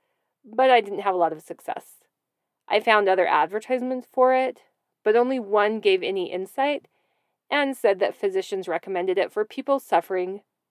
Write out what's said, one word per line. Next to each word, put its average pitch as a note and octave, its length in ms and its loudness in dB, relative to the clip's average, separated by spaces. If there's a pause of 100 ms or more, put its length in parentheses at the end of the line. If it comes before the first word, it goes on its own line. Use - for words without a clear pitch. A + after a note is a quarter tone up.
(420)
but C4 280 2
I A#3+ 100 6
didn't G3+ 200 -6
have G3 140 -2
a F3+ 40 -2
lot E3 140 2
of D#3 100 -12
success. - 420 -12 (840)
I G#3+ 140 0
found G#3+ 280 4
other F#3 180 4
advertisements A#3 840 -2
for B3+ 240 4
it, B3+ 280 -2 (420)
but G#3+ 120 2
only B3+ 220 2
one G#3 420 0
gave F#3+ 220 2
any F#3 300 -4
insight C4+ 560 -4 (600)
and C#4 240 0
said G3+ 240 0
that - 160 -2
physicians F#3+ 540 -4
recommended F3+ 480 -4
it - 160 0
for G#3+ 100 -4
people C#4 360 -4
suffering F#3 640 -2 (280)